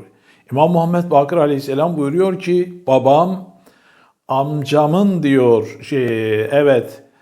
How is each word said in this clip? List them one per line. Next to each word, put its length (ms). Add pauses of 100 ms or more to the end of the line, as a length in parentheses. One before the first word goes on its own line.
(520)
İmam 200
Muhammed 380
Bakır 260
aleyhisselam 600
buyuruyor 420
ki, 480
"Babam 640 (800)
amcamın" 960
diyor, 600
şey, 580
evet, 600 (200)